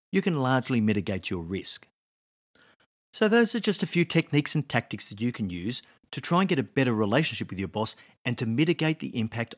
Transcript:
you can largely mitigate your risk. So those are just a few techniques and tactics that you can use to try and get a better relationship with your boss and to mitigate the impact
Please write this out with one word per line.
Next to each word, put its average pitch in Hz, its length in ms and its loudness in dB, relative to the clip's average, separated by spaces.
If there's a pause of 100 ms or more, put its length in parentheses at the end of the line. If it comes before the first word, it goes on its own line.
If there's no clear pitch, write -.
(120)
you 190 80 2
can 160 220 0
largely 127 400 2
mitigate 104 480 0
your 90 120 -4
risk. - 460 -8 (1300)
So 220 120 2
those 226 280 4
are 233 60 -4
just 196 220 0
a 175 40 2
few 175 180 2
techniques 151 500 2
and 151 140 0
tactics - 400 -2
that 101 120 -14
you 117 120 0
can 101 160 -4
use 90 320 -6 (300)
to - 100 -12
try 175 200 2
and 190 80 2
get 165 100 2
a 123 40 4
better 123 320 2
relationship 107 560 2
with 92 80 -8
your 95 100 -4
boss 107 260 -4 (300)
and 120 140 -2
to 120 80 -4
mitigate 156 520 0
the 127 200 -6
impact 113 400 -4